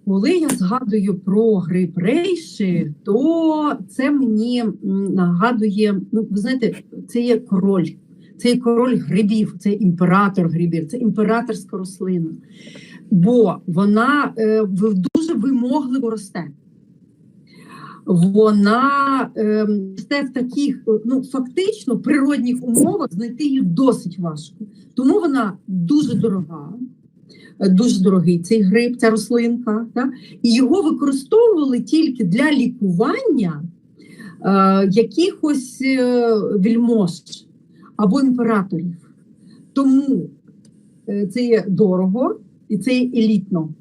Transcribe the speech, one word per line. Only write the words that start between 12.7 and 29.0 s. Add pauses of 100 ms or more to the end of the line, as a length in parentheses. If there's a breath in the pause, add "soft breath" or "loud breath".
Бо (120)
вона,
е,
в-, (220)
дуже
вимогливо
росте. (1600 loud breath)
Вона,
ем,
росте
в
таких, (220)
ну,
фактично,
природних
умовах
знайти
її
досить
важко. (280 loud breath)
Тому
вона (140)
дуже
дорога, (880 loud breath)
е,
дуже
дорогий
цей
гриб,
ця